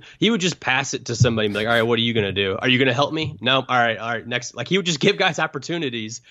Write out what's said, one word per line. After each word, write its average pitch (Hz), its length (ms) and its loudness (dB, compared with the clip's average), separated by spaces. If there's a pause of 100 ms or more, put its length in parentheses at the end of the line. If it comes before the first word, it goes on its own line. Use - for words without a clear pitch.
(180)
he 214 140 4
would 214 100 2
just 180 180 -2
pass 131 360 -2
it - 100 -8
to 117 100 -4
somebody 113 320 2
and 101 60 -2
be 101 60 -2
like, 107 80 0
"All 117 60 2
right, 117 100 4
what 117 160 2
are - 20 0
you 117 120 0
gonna 101 180 0
do? 95 280 0
Are 131 100 0
you 127 100 4
gonna 131 140 2
help 143 200 0
me? 156 280 -4
No? 131 160 4
All 131 120 0
right, 117 280 2
all 110 120 -6
right, 110 160 -6
next." 123 300 -6
Like, 120 140 -8
he 180 80 2
would 180 100 0
just 160 120 -2
give 190 180 2
guys 185 200 0
opportunities 135 920 -6